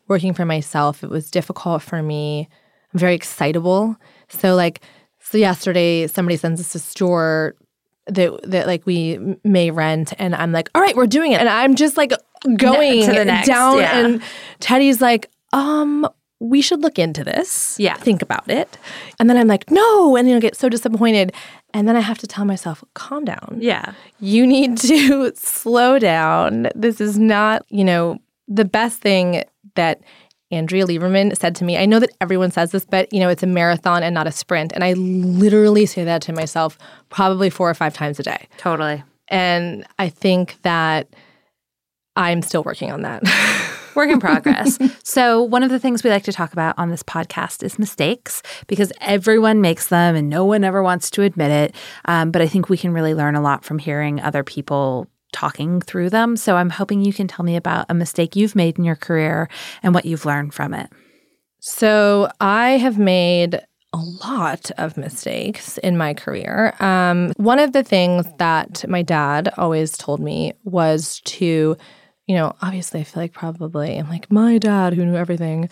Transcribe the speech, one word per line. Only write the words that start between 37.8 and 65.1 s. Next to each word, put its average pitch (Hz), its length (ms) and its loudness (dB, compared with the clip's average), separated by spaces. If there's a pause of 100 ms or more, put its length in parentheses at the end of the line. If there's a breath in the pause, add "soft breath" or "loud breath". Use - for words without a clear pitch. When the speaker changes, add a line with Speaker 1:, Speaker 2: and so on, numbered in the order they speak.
Speaker 1:
times 147 260 -6
a 143 40 -8
day. - 340 -8
Speaker 2:
Totally. 151 460 -4 (260)
Speaker 1:
And 175 560 -2 (140)
I 190 100 -2
think 180 540 0
that 160 440 0 (1120 soft breath)
I'm 175 240 0
still 160 200 -4
working - 300 -8
on 143 100 -10
that. - 200 -8 (580 loud breath)
<laughs> - 140 -20
Speaker 2:
Work 294 160 2
in 302 100 4
progress. 180 600 2
<laughs> 262 60 2 (140)
So 240 400 2
one 240 200 2
of 262 80 2
the 262 80 0
things 240 260 -2
we 240 60 4
like 202 140 2
to 202 80 -4
talk 170 200 -6
about 160 260 -2
on 170 120 -2
this 170 120 -6
podcast - 600 -8
is - 160 -8
mistakes, 208 640 -4 (240 loud breath)
because 196 340 -2
everyone 220 600 2
makes 170 240 0
them 175 280 4
and 147 140 0
no 160 160 0
one 202 200 2
ever 190 180 0
wants 180 300 -2
to 202 100 0
admit 170 280 0
it. 147 240 0 (300 loud breath)
Um, 165 260 0
but 165 120 2
I 165 40 4
think 175 220 0
we 190 80 2
can 175 160 -4
really 160 220 0
learn 147 200 0
a 147 60 0
lot 139 240 -2
from 151 140 -6
hearing 147 420 -4
other 143 240 -4
people 139 640 -4 (260)
talking 156 480 -4
through 175 300 -4
them. 226 260 0
So 202 200 0
I'm 180 140 0
hoping 196 320 -2
you 202 100 2
can 196 140 -4
tell 175 180 -8
me 170 120 0
about 170 320 -4
a 170 60 -2
mistake 170 420 -2
you've 208 180 0
made 170 240 2
in 175 60 0
your 165 120 0
career 160 520 -2 (340 loud breath)
and 180 120 2
what 180 100 2
you've 160 220 -6
learned 147 260 -4
from 147 220 -8
it. - 160 -12 (720 soft breath)
Speaker 1:
So 208 720 2 (100)
I 220 320 2
have 247 260 2
made 175 640 2 (340)
a 165 40 -6
lot 175 800 -6
of 156 220 -8
mistakes - 800 -10